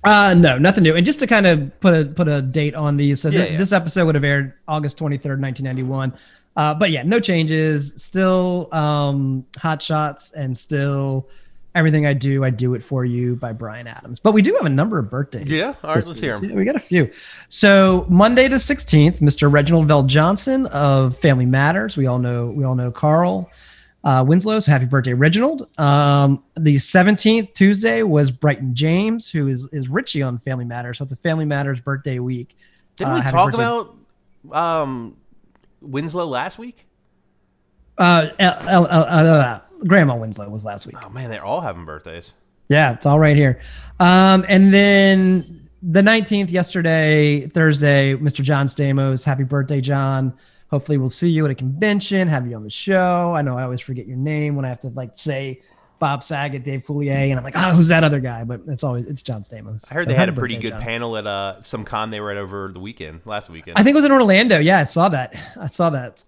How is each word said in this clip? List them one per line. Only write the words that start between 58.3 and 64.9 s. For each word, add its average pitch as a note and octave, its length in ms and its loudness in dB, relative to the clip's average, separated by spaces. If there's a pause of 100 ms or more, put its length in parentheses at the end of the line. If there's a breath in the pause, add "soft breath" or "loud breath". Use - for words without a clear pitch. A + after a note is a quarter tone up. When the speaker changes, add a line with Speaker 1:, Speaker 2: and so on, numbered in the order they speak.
Speaker 1:
But A#2+ 220 -10
it's C#3+ 160 -8
always, B2 220 -4
it's - 180 -12
John G#2+ 200 -12
Stamos. G#2+ 480 -16
Speaker 2:
I C3+ 40 -16
heard E3+ 100 -4
Speaker 1:
So - 40 -4
Speaker 2:
they A#2+ 60 0
had F#3 160 2
Speaker 1:
happy D3 80 -6
Speaker 2:
a - 20 -4
pretty A#2+ 140 -4
Speaker 1:
birthday, A2+ 160 -6
Speaker 2:
good A2 60 -14
Speaker 1:
John. A2 60 -10
Speaker 2:
panel A#2 360 -6
at, G#2 80 -8
uh, G2 340 -6
some A2+ 240 -10
con A2 260 -6
they G#2+ 100 -8
were G#2 100 -8
at G2+ 80 -8
over G2 340 -10
the F2+ 80 -16
weekend, E2+ 460 -16
last G#2 240 -12
weekend. E2 260 -8
Speaker 1:
I G#3 60 4
think C#4 120 4
it D#4 40 4
was D4 80 2
in C#4 60 2
Orlando. G#3+ 480 2
Yeah, F3 180 4
I D3 60 0
saw F3 260 0